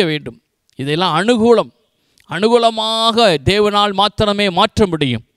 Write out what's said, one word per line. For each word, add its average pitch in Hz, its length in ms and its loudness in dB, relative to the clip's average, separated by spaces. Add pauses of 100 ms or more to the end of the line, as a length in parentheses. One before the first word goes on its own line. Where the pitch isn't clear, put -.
வேண்டும். 143 320 -6 (420)
இதெல்லாம் 156 360 -4
அனுகூலம், 214 540 2 (600)
அனுகூலமாக 226 960 0 (160)
தேவனால் 208 500 0
மாத்திரமே 202 560 -2
மாற்ற 208 380 0
முடியும். 139 360 -4 (140)